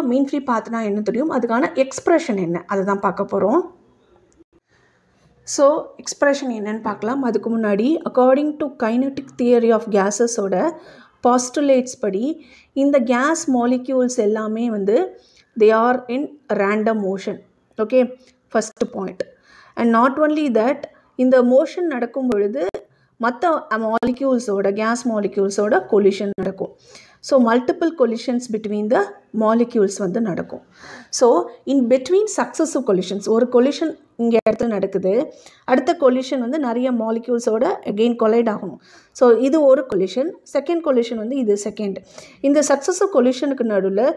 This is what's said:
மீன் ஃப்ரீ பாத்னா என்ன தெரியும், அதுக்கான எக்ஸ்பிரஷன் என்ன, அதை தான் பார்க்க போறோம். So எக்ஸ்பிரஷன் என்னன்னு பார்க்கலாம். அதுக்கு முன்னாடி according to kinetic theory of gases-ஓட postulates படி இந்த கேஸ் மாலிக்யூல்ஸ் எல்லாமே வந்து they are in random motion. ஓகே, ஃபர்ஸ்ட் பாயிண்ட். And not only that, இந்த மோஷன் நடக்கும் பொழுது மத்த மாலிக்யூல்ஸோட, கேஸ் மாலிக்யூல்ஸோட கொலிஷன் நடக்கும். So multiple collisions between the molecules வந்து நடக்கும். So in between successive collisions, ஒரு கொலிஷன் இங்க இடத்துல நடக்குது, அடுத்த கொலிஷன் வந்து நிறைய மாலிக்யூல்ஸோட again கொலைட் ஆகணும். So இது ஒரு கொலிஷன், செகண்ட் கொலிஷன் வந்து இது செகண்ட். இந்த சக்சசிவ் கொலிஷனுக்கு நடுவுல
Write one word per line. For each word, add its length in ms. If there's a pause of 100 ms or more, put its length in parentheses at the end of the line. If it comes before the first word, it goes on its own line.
(120)
மீன் 160
ஃப்ரீ 120 (100)
பாத்னா 380
என்ன 220
தெரியும், 260
அதுக்கான 340 (140)
எக்ஸ்பிரஷன் 640
என்ன, 160 (100)
அதை 180
தான் 140
பார்க்க 300
போறோம். 260 (2000)
So 100 (360)
எக்ஸ்பிரஷன் 580
என்னன்னு 280
பார்க்கலாம். 420
அதுக்கு 260
முன்னாடி 320 (220)
according 400 (120)
to 60 (140)
kinetic 460 (140)
theory 360
of 60 (140)
gases-ஓட 580 (720)
postulates 760
படி 220 (580)
இந்த 140 (160)
கேஸ் 320 (140)
மாலிக்யூல்ஸ் 680
எல்லாமே 400 (120)
வந்து 180 (640)
they 80 (140)
are 160 (160)
in 80 (380)
random 440
motion. 320 (460)
ஓகே, 180 (520)
ஃபர்ஸ்ட் 320 (100)
பாயிண்ட். 280 (560)
And 100 (100)
not 160 (100)
only 220 (120)
that, 220 (420)
இந்த 140 (180)
மோஷன் 400
நடக்கும் 380
பொழுது 320 (600)
மத்த 300 (320)
மாலிக்யூல்ஸோட, 840 (140)
கேஸ் 320
மாலிக்யூல்ஸோட 600 (200)
கொலிஷன் 480
நடக்கும். 300 (540)
So 80 (140)
multiple 500
collisions 460 (100)
between 400
the 80 (400)
molecules 600
வந்து 180 (100)
நடக்கும். 340 (540)
So 100 (440)
in 60 (140)
between 340 (120)
successive 500
collisions, 360 (100)
ஒரு 200
கொலிஷன் 380 (300)
இங்க 120 (120)
இடத்துல 280
நடக்குது, 380 (600)
அடுத்த 180 (120)
கொலிஷன் 420
வந்து 220
நிறைய 220 (120)
மாலிக்யூல்ஸோட 640 (280)
again 200 (100)
கொலைட் 320
ஆகணும். 260 (380)
So 60 (220)
இது 120 (120)
ஒரு 220
கொலிஷன், 380 (260)
செகண்ட் 320
கொலிஷன் 340
வந்து 220
இது 120 (100)
செகண்ட். 320 (500)
இந்த 120 (100)
சக்சசிவ் 460
கொலிஷனுக்கு 560
நடுவுல 320 (120)